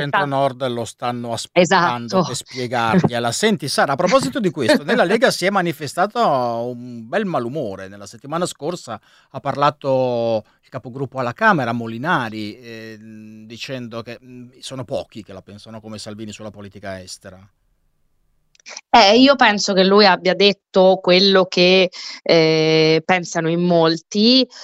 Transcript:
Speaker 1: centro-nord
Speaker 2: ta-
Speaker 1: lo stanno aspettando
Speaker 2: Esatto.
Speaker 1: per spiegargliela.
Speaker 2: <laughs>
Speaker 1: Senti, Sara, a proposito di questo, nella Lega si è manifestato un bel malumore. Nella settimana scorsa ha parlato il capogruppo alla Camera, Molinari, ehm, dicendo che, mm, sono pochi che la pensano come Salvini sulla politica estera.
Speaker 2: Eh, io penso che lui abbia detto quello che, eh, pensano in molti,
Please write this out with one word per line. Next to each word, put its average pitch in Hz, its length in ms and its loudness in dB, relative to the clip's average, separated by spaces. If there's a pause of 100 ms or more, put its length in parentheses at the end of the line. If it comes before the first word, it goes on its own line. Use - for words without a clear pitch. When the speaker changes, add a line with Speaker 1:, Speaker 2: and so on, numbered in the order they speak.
Speaker 1:
centro-nord 139 600 -2
Speaker 2:
ta- 135 80 -2
Speaker 1:
lo 120 180 -4
stanno 120 460 -6
aspettando 170 720 0
Speaker 2:
Esatto. 170 200 0
Speaker 1:
per 120 100 -8
spiegargliela. 117 960 -2
Speaker 2:
<laughs> - 0 -
Speaker 1:
Senti, 202 360 -2
Sara, 160 240 0
a 139 40 0
proposito 254 440 0
di 190 100 0
questo, 147 340 0
nella 214 200 0
Lega 220 260 2
si - 160 -4
è 196 40 0
manifestato 175 680 -4 (460)
un 120 420 -12
bel 190 180 -4
malumore. 120 600 -6
Nella 101 180 -18
settimana 147 400 -8
scorsa 123 520 -12 (320)
ha 135 100 -14
parlato 131 1040 -2 (180)
il - 80 -20
capogruppo 131 480 -10
alla 123 160 -4
Camera, 160 380 0
Molinari, 117 840 -6
ehm, 110 880 -20
dicendo 117 560 -12
che, 117 220 -16
mm, 123 260 -20 (100)
sono 131 240 -12
pochi 104 400 -10
che - 100 -20
la 92 80 -18
pensano 110 380 -20
come 107 180 -16
Salvini 107 340 -14
sulla 107 180 -16
politica 98 520 -14
estera. 92 360 -20 (1500)
Speaker 2:
Eh, 214 260 8
io 269 180 6
penso 208 360 2
che 185 120 4
lui 196 200 6
abbia 180 300 2
detto 190 680 4
quello 190 460 4
che, 185 440 4 (320)
eh, 160 840 4
pensano 175 440 -2
in 170 140 0
molti, 175 840 2 (180)